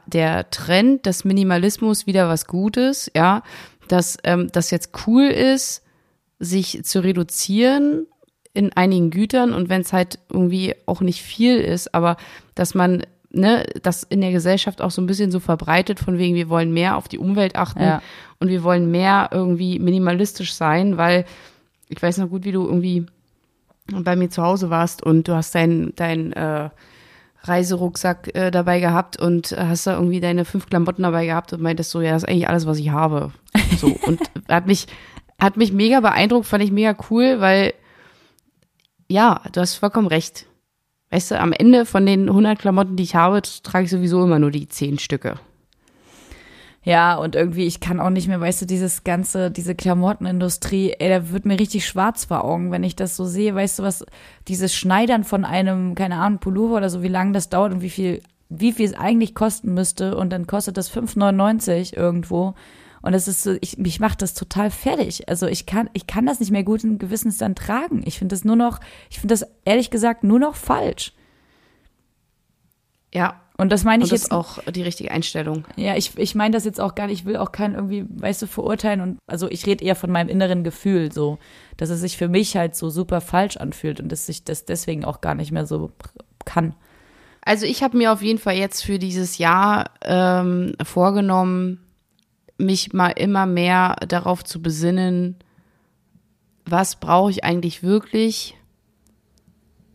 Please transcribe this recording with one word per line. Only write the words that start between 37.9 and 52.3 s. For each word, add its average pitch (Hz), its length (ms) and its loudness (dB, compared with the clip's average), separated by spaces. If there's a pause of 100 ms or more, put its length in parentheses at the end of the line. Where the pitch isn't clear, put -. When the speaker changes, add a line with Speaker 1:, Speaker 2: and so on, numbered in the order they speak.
Speaker 1:
ja, 208 320 4 (100)
du 180 100 -2
hast 180 140 0
vollkommen 208 320 0
recht. 160 400 -2 (640)
Weißt 180 220 -2
du, - 80 -2
am 170 120 2
Ende 240 320 8
von 196 220 2
den 196 260 4
hundert 214 280 4
Klamotten, 190 340 2
die 185 80 0
ich 175 140 -2
habe, 185 260 4 (220)
trage 185 220 0
ich 170 40 -6
sowieso 180 320 2
immer 170 160 4
nur 147 140 4
die 147 160 -6
zehn 143 320 -4
Stücke. 123 340 -6 (1500)
Speaker 2:
Ja, 170 300 4
und 160 220 -4
irgendwie, 170 300 0
ich 170 120 -4
kann 170 220 -4
auch 180 100 0
nicht 185 160 0
mehr, 185 140 0
weißt 180 220 -2
du, 180 40 -6
dieses 185 380 -2
ganze, 180 480 -2
diese 175 240 -6
Klamottenindustrie, 185 1200 -2
ey, 180 120 0
da 175 200 0
wird 190 140 -4
mir 196 160 2
richtig 208 260 -2
schwarz 202 380 -2
vor - 180 -2